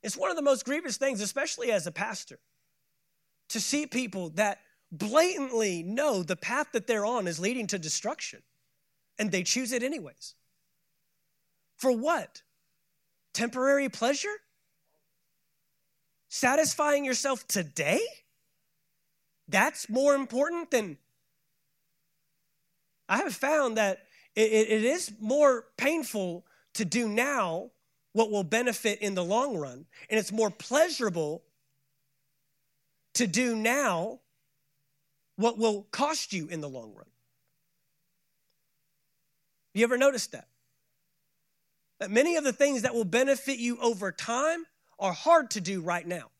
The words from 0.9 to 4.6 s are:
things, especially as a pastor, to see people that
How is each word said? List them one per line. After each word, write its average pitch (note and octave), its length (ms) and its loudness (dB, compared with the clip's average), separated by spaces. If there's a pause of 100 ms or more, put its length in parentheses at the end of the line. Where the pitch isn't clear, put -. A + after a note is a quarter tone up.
things, C4 240 -2
especially A#3+ 500 -4
as F3 160 0
a E3+ 40 -8
pastor, F#3+ 480 -8 (1080)
to A#3 100 -4
see D4 280 -2
people G3 440 -6
that G3+ 280 -2 (320)